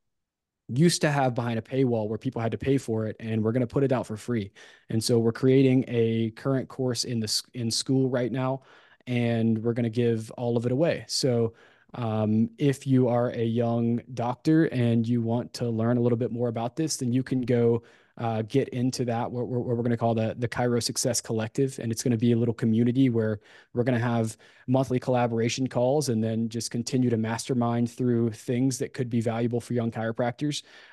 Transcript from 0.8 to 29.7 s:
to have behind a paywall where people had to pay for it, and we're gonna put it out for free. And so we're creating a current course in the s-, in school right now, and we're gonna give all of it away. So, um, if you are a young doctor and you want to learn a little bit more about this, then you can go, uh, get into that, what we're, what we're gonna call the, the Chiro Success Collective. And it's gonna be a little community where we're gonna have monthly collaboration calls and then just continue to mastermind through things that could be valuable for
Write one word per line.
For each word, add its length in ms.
to 100
have 240
behind 240
a 20
paywall 480
where 80
people 240
had 100
to 60
pay 180
for 300
it, 140
and 240
we're 80
gonna 160
put 160
it 80
out 160
for 100
free. 340
And 120
so 180
we're 120
creating 560
a 440
current 360
course 360
in 160
the 60
s-, 180
in 160
school 400
right 220
now, 320
and 580
we're 100
gonna 180
give 400
all 260
of 80
it 60
away. 360
So, 460
um, 640
if 300
you 220
are 200
a 140
young 580
doctor 500
and 420
you 140
want 320
to 160
learn 280
a 40
little 160
bit 140
more 160
about 280
this, 220
then 160
you 80
can 200
go, 420
uh, 240
get 280
into 360
that, 260
what 160
we're, 120
what 180
we're 60
gonna 120
call 200
the, 240
the 80
Chiro 340
Success 400
Collective. 580
And 120
it's 100
gonna 160
be 140
a 60
little 180
community 540
where 300
we're 100
gonna 160
have 360
monthly 320
collaboration 680
calls 420
and 140
then 260
just 220
continue 400
to 60
mastermind 720
through 400
things 480
that 140
could 180
be 100
valuable 400
for 120